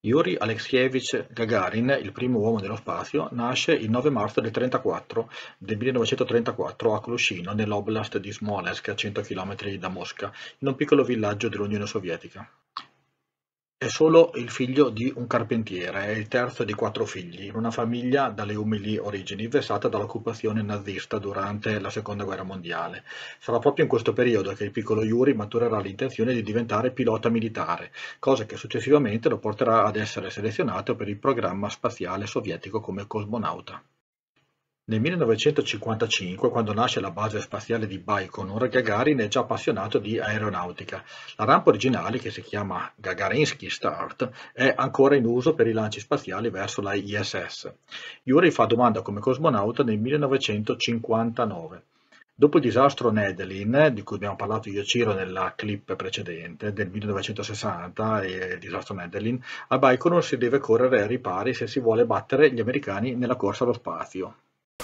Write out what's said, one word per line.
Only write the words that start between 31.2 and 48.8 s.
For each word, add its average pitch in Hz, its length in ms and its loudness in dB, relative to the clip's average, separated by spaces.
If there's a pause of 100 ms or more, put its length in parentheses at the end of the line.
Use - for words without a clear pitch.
spaziale 101 580 -6
sovietico 104 540 -6
come 101 260 -8
cosmonauta. 104 760 -6 (1040)
Nel 110 120 0
millenovecentocinquantacinque, 113 1500 0
quando 113 240 0
nasce 113 280 0
la 98 100 -6
base 104 300 -4
spaziale 110 480 -4
di 95 100 -8
Baikonur, 101 720 -2
Gagarin 127 500 2
è 110 80 0
già 120 140 0
appassionato 110 580 -2
di 107 220 -2
aeronautica. 95 840 -4 (360)
La 110 60 0
rampa 151 260 6
originale, 113 500 0
che 113 100 -6
si - 100 -10
chiama 95 540 -6
Gagarinsky 98 760 -2
Start, - 600 -4 (240)
è 131 220 4
ancora 139 400 6
in 120 100 4
uso 127 280 4
per 113 120 4
i 113 60 2
lanci 107 260 -2
spaziali 104 520 -4
verso 95 320 -6
la 101 120 -2
I 101 260 -2
S 98 160 -4 (120)
S. - 200 -12 (540)
Yuri 156 300 6
fa 113 140 4
domanda 113 360 4